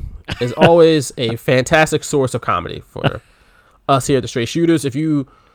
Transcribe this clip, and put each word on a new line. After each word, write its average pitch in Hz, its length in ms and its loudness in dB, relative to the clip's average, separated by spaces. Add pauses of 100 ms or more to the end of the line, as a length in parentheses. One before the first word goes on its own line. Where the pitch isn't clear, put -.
(420)
is 123 120 -4
always 160 640 4
a 117 200 -4
fantastic 147 680 0
source 139 300 -2
of 120 80 -4
comedy 87 400 -4
for - 400 -6 (340)
<laughs> - 340 -20
us 135 180 2
here 139 100 2
at 123 40 0
the - 60 -8
Straight 117 220 -6
Shooters. 165 340 0
If 127 120 -6
you 151 320 -4 (280)